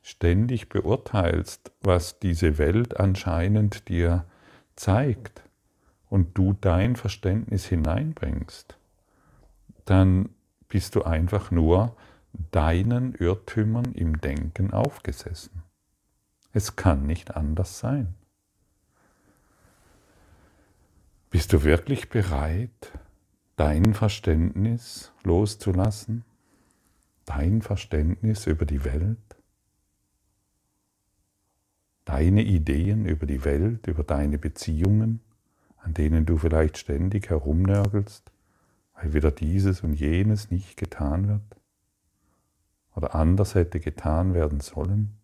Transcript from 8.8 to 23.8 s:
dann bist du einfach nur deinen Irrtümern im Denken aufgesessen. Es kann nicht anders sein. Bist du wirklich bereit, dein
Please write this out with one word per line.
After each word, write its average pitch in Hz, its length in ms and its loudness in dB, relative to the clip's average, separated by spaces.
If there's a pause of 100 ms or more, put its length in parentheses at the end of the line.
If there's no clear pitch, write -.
dann 95 420 4 (400)
bist - 260 -4
du 104 100 2
einfach 85 460 -2
nur 87 460 2 (540)
deinen 104 640 0
Irrtümern 110 760 -2
im 80 280 -2
Denken 80 540 -4
aufgesessen. - 880 -6 (920)
Es - 240 -2
kann 71 300 2
nicht - 280 -6
anders 78 440 -4
sein. 120 360 -4 (3250)
Bist 87 240 2
du 73 100 4
wirklich 82 460 2
bereit, 87 840 -4 (640)
dein 78 380 2